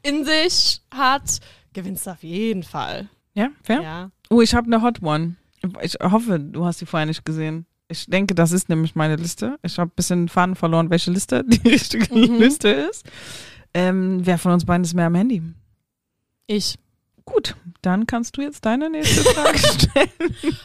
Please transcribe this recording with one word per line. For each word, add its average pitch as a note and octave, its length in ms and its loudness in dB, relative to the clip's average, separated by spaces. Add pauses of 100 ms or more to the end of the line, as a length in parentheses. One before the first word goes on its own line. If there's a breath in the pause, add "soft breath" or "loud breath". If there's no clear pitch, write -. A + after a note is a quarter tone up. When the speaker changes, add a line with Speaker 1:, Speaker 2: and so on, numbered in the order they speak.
Speaker 1:
in C#4+ 220 -2
sich D#4 560 0 (140)
hat, C4+ 460 0 (340 soft breath)
gewinnst F#3+ 320 -10
du G3 60 -10
auf E3 100 -20
jeden F#3+ 400 -4
Fall. - 460 -8 (260)
Speaker 2:
Ja, G#3+ 140 0 (140)
fair. C4 200 0
Speaker 1:
Ja. F3 280 -12 (200)
Speaker 2:
Oh, A#3 100 6
ich A3+ 140 4
hab A#3+ 100 2
eine A#3 160 2
Hot A#3 220 0
One. E3 340 -2 (460)
Ich F3 180 -4
hoffe, G#3 400 2
du D3+ 240 -6
hast F3 160 -4
die E3+ 60 -12
vorher D#3+ 180 -2
nicht D#3 200 -4
gesehen. D#3 420 -6 (220)
Ich - 180 -10
denke, F#3+ 280 0
das E3+ 180 4
ist F3+ 180 -2
nämlich D#3+ 240 0
meine D#3 220 0
Liste. G#3 460 -6
Ich - 160 -6
hab F3 100 -2
ein - 60 -16
bisschen F3 360 0
Faden F#3 260 0
verloren, E3 320 0
welche F3 220 0
Liste G3 340 -2
<laughs> - 20 -12
die A#3 220 6
richtige A3+ 460 2
Speaker 1:
Mhm. A#3 240 6
Speaker 2:
Liste A#3 320 4
ist. C#4+ 340 -2 (680 loud breath)
Ähm, F#3 500 0
wer F3 140 2
von F3+ 140 2
uns F3 120 4
beiden F3 200 2
ist E3+ 100 -4
mehr F3 120 2
am E3+ 100 2
Handy? G3+ 260 0 (1040)
Speaker 1:
Ich. G#3 300 -2 (500)
Speaker 2:
Gut, - 280 -2 (280)
dann F#3+ 240 0
kannst A#3 300 -4
du C#4 60 -4
jetzt D4 220 -8
deine C4+ 260 0
nächste D#4 320 0
Frage - 360 2
<laughs> - 0 -
stellen. D#4+ 1080 0